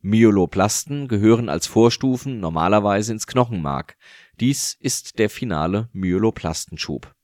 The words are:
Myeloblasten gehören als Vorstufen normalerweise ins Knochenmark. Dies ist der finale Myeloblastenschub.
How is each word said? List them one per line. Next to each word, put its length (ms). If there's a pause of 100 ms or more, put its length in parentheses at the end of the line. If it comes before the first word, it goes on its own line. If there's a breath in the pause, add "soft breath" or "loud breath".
Myeloblasten 1040
gehören 420
als 180
Vorstufen 720
normalerweise 720
ins 140
Knochenmark. 680 (440 soft breath)
Dies 400
ist 400
der 100
finale 640
Myeloblastenschub. 1300